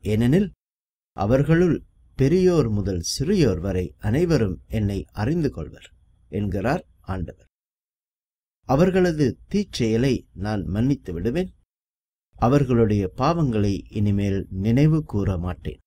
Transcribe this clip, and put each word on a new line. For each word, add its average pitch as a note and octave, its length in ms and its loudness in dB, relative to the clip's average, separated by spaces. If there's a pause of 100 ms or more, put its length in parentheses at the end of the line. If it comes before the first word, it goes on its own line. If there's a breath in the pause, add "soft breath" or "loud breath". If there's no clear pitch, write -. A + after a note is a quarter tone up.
ஏனெனில் B2 500 2 (600)
அவர்களுள் C#3+ 760 2 (300)
பெரியோர் D#3+ 540 2
முதல் F#2+ 300 -2
சிறியோர் C3+ 600 0
வரை F#2 380 -4
அனைவரும் A2+ 680 0
என்னை G2+ 380 -2
அறிந்து C#3 460 -4
கொள்வர் - 440 -16 (340)
என்கிறார் G2+ 580 -4 (140)
ஆண்டவர். - 460 -10 (1200)
அவர்களது F3 720 2 (100)
தீச்செயலை B2 840 -2
நான் G2 300 -6
மன்னித்து G#2+ 480 -2
விடுவேன், A#2+ 420 -4 (840)
அவர்களுடைய A#2 800 2
பாவங்களை A#2+ 720 0
இனிமேல் G2+ 640 -2
நினைவு C#3 540 2
கூற F#2+ 340 -2
மாட்டேன். F2 480 -8